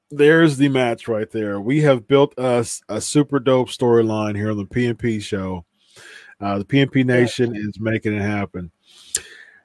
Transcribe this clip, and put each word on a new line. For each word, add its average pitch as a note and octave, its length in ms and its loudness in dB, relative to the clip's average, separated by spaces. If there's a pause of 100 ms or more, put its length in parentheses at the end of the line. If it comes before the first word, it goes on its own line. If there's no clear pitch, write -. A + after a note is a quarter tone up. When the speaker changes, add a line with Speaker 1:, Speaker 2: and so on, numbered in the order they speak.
(100)
Speaker 1:
There's D3+ 460 4
the C#3+ 120 4
match B2 400 -2
right G#2+ 220 -4
there. G#2 300 -6
We C3 220 -2
have C3+ 240 2
built C#3 320 2
us B2 500 -2
a G#2+ 120 -6
super C#3+ 380 0
dope B2+ 320 2
storyline A2 640 0
here G#2 140 -4
on G#2+ 80 -4
the G2 80 -6
P B2 200 -2
N A#2 100 -4
P A2 240 -4
show. F#2+ 440 -6 (760)
Uh, G2+ 180 -4
the G2+ 60 -6
P C#3 160 2
N C3+ 100 2
P C3 140 2
Nation B2 500 0
Speaker 2:
Yes. G#2+ 100 -8
Speaker 1:
is G2+ 160 -8
making A2 340 -4
it G2+ 80 -4
happen. G2 480 -6 (960)